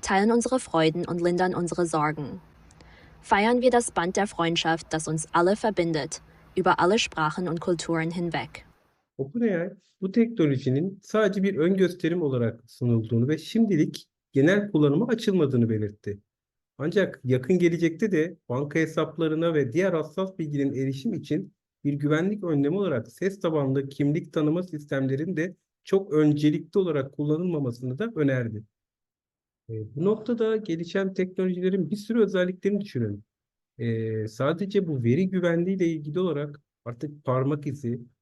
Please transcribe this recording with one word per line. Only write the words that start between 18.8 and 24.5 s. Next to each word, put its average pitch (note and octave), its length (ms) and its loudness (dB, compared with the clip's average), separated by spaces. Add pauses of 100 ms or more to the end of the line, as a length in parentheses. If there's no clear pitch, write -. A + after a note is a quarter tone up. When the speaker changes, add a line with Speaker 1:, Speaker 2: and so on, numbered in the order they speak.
Speaker 2:
ve C3+ 200 0
diğer F3+ 200 2
hassas F#3 460 -4
bilgilerin D3 340 -2
erişim C3+ 400 -4
için D3+ 400 -4 (300)
bir C#3+ 100 0
güvenlik D#3 500 0
önlemi D3 340 0
olarak D#3+ 340 -2
ses G3 280 -4
tabanlı C#3 500 0
kimlik D3 440 -2
tanıma D#3+ 300 0